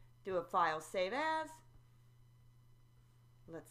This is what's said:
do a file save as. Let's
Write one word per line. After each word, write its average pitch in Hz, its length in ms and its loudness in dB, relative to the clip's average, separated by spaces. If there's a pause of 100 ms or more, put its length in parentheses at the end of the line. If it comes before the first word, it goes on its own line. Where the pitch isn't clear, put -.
(240)
do 190 120 0
a 170 60 2
file 165 380 2
save 190 340 -2
as. 311 340 0 (2000)
Let's 160 220 -12